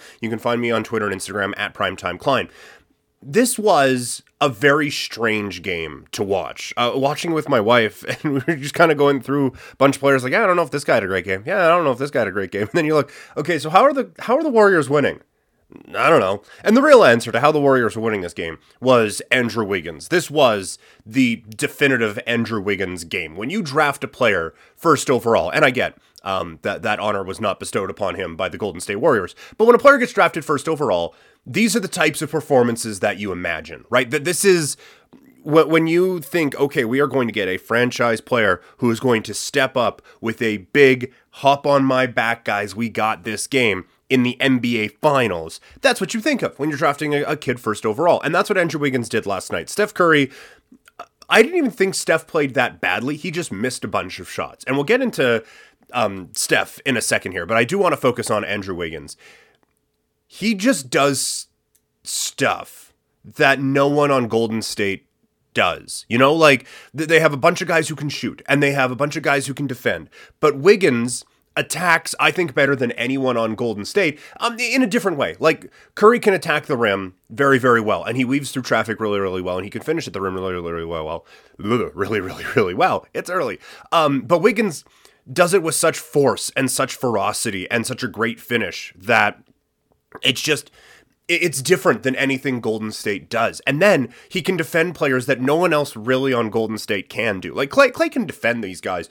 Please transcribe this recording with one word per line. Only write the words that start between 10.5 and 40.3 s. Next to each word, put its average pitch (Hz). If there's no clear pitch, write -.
know 175
if 160
this 147
guy 156
had 107
a 92
great 92
game. 95
Yeah, 180
I -
don't 170
know 135
if 113
this 143
guy 135
had 104
a 92
great 98
game." 101
<laughs> 107
And -
then 160
you 156
look, 143
"Okay, 156
so 143
how 185
are 285
the, 269
how 254
are 339
the 320
Warriors 196
winning?" 127
"I 120
don't 156
know." 101
And 214
the 262
real 269
answer 117
to 117
how 151
the 151
Warriors 131
were 113
winning 107
this 87
game 82
was 117
Andrew 117
Wiggins. 85
This 170
was 117
the 117
definitive 117
Andrew 113
Wiggins 92
game. 82
When 117
you 208
draft 147
a 127
player 92
first 151
overall, 107
and 147
I 131
get, 113
um, 87
that, 95
that 107
honor 101
was 92
not 101
bestowed 95
upon 92
him 87
by 90
the 80
Golden 87
State 101
Warriors, 117
but 220
when 240
a 226
player 277
gets 240
drafted 170
first 151
overall, 107
these 190
are 233
the 185
types 156
of 151
performances 120
that 101
you 101
imagine, 82
right? 123
That 143
this 175
is 170
wh-, 151
when 160
you 175
think, 151
"Okay, 143
we 127
are 147
going 127
to 104
get 98
a 92
franchise 120
player 104
who 120
is 110
going 117
to 107
step 135
up 113
with 113